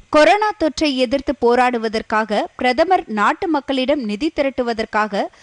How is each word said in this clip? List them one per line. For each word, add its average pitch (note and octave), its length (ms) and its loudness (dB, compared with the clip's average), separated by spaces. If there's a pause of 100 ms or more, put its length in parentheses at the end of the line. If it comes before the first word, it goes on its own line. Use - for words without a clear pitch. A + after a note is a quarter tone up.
கொரோனா F#4 480 4
தொற்றை D4+ 380 -2
எதிர்த்து C4 460 -2
போராடுவதற்காக A3+ 1040 0 (120)
பிரதமர் E4 520 0
நாட்டு A3 400 0
மக்களிடம் C4+ 560 0
நிதி G#3 320 -4
திரட்டுவதற்காக A3 880 -2 (180)